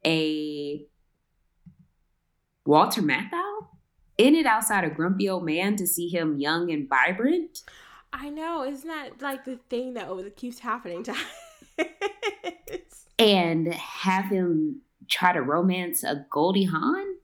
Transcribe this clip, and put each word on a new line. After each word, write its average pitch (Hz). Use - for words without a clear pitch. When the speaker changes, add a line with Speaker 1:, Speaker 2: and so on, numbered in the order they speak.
Speaker 1:
a 151
Walter 151
Matthau 349
in 269
it 320
outside 220
of 156
Grumpy 190
Old 180
Man 180
to 180
see 175
him 160
young 165
and 147
vibrant. 214
Speaker 2:
I 277
know. 311
Isn't 277
that, 302
like, 269
the 262
thing 254
that 214
always 196
keeps 247
happening 233
to 220
<laughs> -
us? -
Speaker 1:
And 170
have 190
him 185
try 180
to 156
romance 175
a -
Goldie 190
Hawn 359